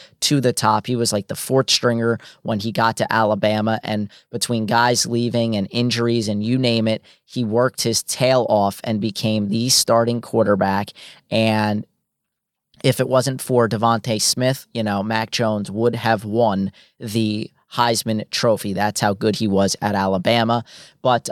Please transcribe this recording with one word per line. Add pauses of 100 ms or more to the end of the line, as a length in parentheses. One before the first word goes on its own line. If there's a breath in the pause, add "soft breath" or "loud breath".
(220 loud breath)
to
the
top.
He
was,
like,
the
fourth
stringer (260 loud breath)
when
he
got
to
Alabama.
And (220 loud breath)
between
guys
leaving
and
injuries
and
you
name
it, (240 soft breath)
he
worked
his
tail
off
and
became
the
starting
quarterback. (380 loud breath)
And (1000)
if
it
wasn't
for
DeVonta
Smith,
you
know,
Mac
Jones
would
have
won (280 soft breath)
the (220)
Heisman
Trophy.
That's
how
good
he
was
at
Alabama. (380 loud breath)
But,